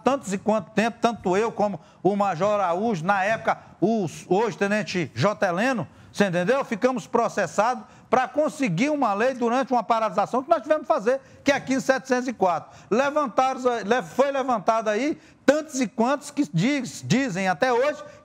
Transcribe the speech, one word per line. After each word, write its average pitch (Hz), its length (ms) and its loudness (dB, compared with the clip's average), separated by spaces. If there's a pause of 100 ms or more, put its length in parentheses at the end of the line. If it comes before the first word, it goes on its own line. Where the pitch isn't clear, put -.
tantos 254 280 0
e 202 60 -2
quanto 214 340 -2
tempo, 220 280 0
tanto 202 360 0
eu 220 160 0
como 196 280 -2 (220)
o 196 140 2
Major 202 440 0
Araújo, 180 440 0
na 190 200 2
época, 214 340 0 (220)
o 208 260 2 (220)
hoje 202 300 0
Tenente 202 560 -2
J. 202 320 0
Heleno, 202 420 0 (240)
você 202 140 2
entendeu? 185 380 0
Ficamos 240 420 -2
processados 214 760 0 (260)
pra 247 160 4
conseguir 269 640 0
uma 277 240 0
lei 240 220 0
durante 240 360 -2
uma 240 120 0
paralisação 220 600 0
que 262 60 -10
nós 320 140 2
tivemos 302 200 0
que - 60 -18
fazer, 262 320 2 (240)
que 285 80 4
é - 20 6
a 262 60 -2
quinze 254 220 -2
setecentos 247 440 0
e 262 60 -6
quatro. 180 380 0 (200)
Levantaram, 269 720 0
le-, 233 420 0
foi 262 300 0
levantado 226 560 0
aí 240 320 -2 (240)
tantos 302 360 2
e 240 60 0
quantos 262 440 -2
que - 220 -4
diz, 220 540 -2
dizem 190 420 0
até 254 220 0
hoje 269 320 0 (220)